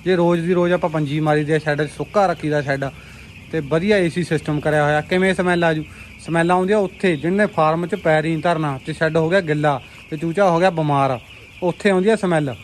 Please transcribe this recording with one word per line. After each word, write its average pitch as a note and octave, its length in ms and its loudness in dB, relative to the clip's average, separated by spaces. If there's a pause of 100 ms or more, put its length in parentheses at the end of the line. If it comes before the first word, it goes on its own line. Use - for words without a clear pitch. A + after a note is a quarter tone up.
ਜੇ F3+ 120 2
ਰੋਜ਼ E3+ 300 2
ਦੀ F3+ 80 2
ਰੋਜ਼ F3 180 2
ਆਪਾਂ F3 180 0
ਪੰਜੀ D3+ 300 -2
ਮਾਰੀ D3+ 240 2
ਦੇ D3+ 100 0
ਆ D#3 40 2
ਸ਼ੈੱਡ D3 240 -2
'ਚ, C#3+ 80 -4
ਸੁੱਕਾ G3 360 0
ਰੱਖੀ E3 220 -2
ਦਾ D3 140 0
ਸ਼ੈੱਡ C#3 220 -4 (680)
ਤੇ D#3+ 100 -2
ਵਧੀਆ E3 340 0
ਏ F3+ 120 2
ਸੀ F3 160 -2
ਸਿਸਟਮ D3+ 360 -2
ਕਰਿਆ D3+ 240 2
ਹੋਇਆ, D3+ 160 2
ਕਿਵੇਂ F#3 340 0
ਸਮੈਲ F3 300 0
ਆ E3 100 2
ਜੂ? D#3 100 -4 (360)
ਸਮੈਲ E3 300 0
ਆਉਂਦੀ F#3 220 2
ਆ G#3+ 60 4
ਉੱਥੇ F3+ 380 -2
ਜਿਹਨੇ F3+ 300 0
ਫਾਰਮ E3 400 0
'ਚ E3+ 80 -6
ਪੈਰ D#3 300 0
ਹੀ D#3+ 60 -2
ਨਹੀਂ D#3 120 -2
ਧਰਨਾ D#3 440 -2
ਤੇ D#3 60 -8
ਸ਼ੈੱਡ D#3+ 240 -2
ਹੋ D#3+ 140 2
ਗਿਆ F#3+ 100 4
ਗਿੱਲਾ D3+ 400 0 (300)
ਤੇ D#3+ 60 -6
ਚੂਚਾ E3 340 0
ਹੋ E3 100 2
ਗਿਆ F#3+ 100 4
ਬਿਮਾਰ, C#3 480 0 (440)
ਉੱਥੇ F3+ 280 0
ਆਉਂਦੀ F#3 180 2
ਆ A3 80 4
ਸਮੈਲ। D#3+ 480 -2